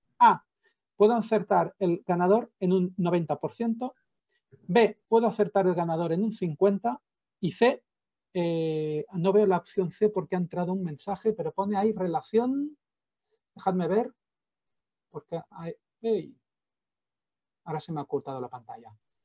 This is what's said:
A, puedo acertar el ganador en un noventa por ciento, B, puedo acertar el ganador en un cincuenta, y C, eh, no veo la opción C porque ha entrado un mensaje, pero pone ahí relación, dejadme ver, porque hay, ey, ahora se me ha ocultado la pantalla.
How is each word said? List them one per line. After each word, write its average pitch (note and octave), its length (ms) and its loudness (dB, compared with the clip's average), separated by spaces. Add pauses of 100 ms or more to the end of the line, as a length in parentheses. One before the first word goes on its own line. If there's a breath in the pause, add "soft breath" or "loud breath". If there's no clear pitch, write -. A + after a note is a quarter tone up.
(180)
A, A3 260 6 (520)
puedo G#3 180 6
acertar G#3 640 0
el F3 280 -2
ganador F#3 540 2
en F3+ 120 2
un F#3 240 0
noventa E3+ 400 0
por - 180 -8
ciento, A#3 400 -6 (720)
B, A3 400 4
puedo A3+ 180 4
acertar G3 400 0
el F3+ 80 2
ganador E3 380 -2
en F3+ 100 -2
un A3 100 -2
cincuenta, G3 680 -2 (400)
y F3+ 120 -2
C, B3 300 2 (540)
eh, D#3+ 760 -4
no F#3+ 200 0
veo G#3 140 4
la F#3 120 2
opción - 340 -4
C G#3+ 160 0
porque F#3 260 -4
ha F#3 40 0
entrado F3 340 -4
un F#3+ 100 -4
mensaje, F#3 500 -4
pero G#3+ 200 -6
pone G3+ 240 -4
ahí G#3+ 160 2
relación, A#3+ 840 -2 (800)
dejadme F#3 320 -2
ver, A3 260 0 (1000)
porque D#3+ 300 -12 (100)
hay, E3 240 -12 (280)
ey, G3+ 340 -4 (1300)
ahora D#3 140 -6
se E3 140 -12
me D#3 80 -6
ha - 20 -8
ocultado C3+ 380 -8
la B2 80 -10
pantalla. A#2 440 -18 (320)